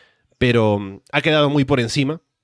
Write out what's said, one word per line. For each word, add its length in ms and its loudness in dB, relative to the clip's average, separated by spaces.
pero, 420 2
mm, 220 -12
ha 100 -2
quedado 280 2
muy 160 0
por 160 0
encima, 400 -4